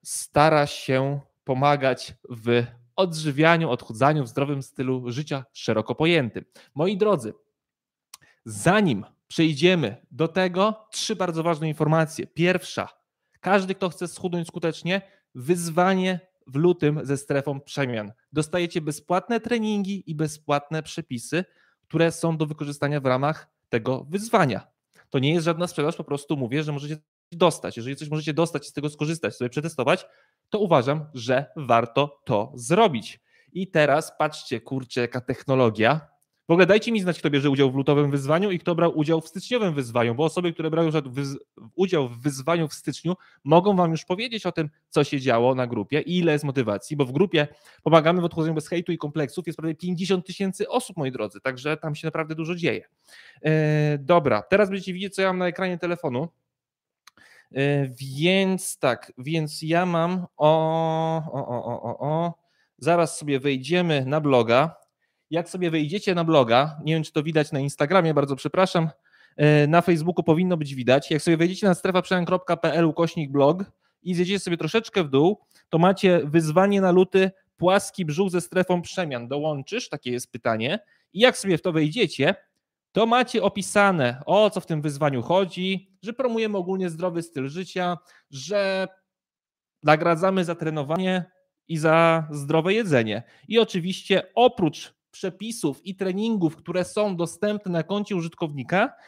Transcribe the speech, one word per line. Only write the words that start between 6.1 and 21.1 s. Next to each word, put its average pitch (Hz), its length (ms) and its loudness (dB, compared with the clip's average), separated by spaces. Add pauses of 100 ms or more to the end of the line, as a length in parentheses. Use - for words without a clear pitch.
Moi 185 220 -2
drodzy, 180 360 0 (1120)
zanim 117 600 0 (220)
przejdziemy 160 840 0
do 151 160 -2
tego, 185 640 -2
trzy - 240 -6
bardzo 175 280 -4
ważne 160 240 -2
informacje. 156 600 0
Pierwsza, 175 640 -2 (500)
każdy, 190 360 0
kto 190 140 -4
chce 170 180 -10
schudnąć 170 400 -6
skutecznie, 170 540 -4 (340)
wyzwanie 180 840 0 (280)
w 127 80 -12
lutym 156 480 2
ze 135 140 -2
strefą 139 420 -4
przemian. 120 520 -6 (220)
Dostajecie 170 480 -2
bezpłatne 175 580 -2
treningi 214 720 -2
i 156 40 -6
bezpłatne 151 680 -4
przepisy, 156 600 -6 (420)